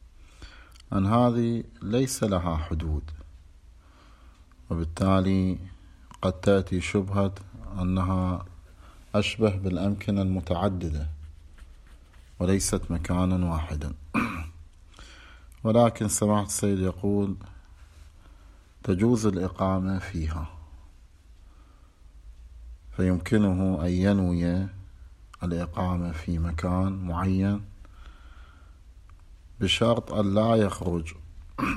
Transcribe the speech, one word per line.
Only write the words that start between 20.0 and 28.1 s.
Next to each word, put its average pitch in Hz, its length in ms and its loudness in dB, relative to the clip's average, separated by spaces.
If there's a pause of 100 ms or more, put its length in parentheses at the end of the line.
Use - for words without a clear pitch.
فيمكنه 92 920 2
أن 90 60 2
ينوي 90 760 2 (760)
الإقامة 87 680 -2
في 82 280 -4
مكان 90 680 0
معين 95 540 2 (2000)